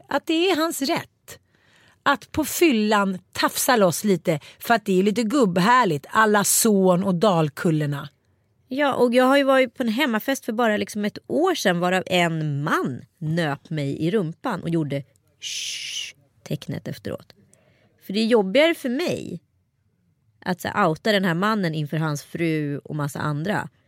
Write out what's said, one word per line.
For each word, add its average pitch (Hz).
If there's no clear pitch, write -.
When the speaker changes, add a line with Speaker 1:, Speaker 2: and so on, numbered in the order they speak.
Speaker 1:
att -
det 339
är 339
hans 320
rätt -
att -
på 302
fyllan 214
tafsa -
loss 190
lite 180
för -
att 220
det 185
är 185
lite 208
gubbhärligt, 208
alla 214
Son 190
och 196
Dalkullerna. 156
Speaker 2:
Ja, 269
och 240
jag 254
har 262
ju 285
varit 262
på -
en 233
hemmafest 247
för 247
bara 220
liksom 202
ett 208
år 330
sedan, 180
varav 180
en 160
man 190
nöp 156
mig 143
i 160
rumpan 185
och 160
gjorde 147
shh-tecknet -
efteråt. -
För 196
det 202
är 226
jobbigare 233
för 285
mig 233
att 185
så -
här, 202
outa 160
den 196
här 175
mannen 190
inför 156
hans 151
fru 156
och -
massa 143
andra 151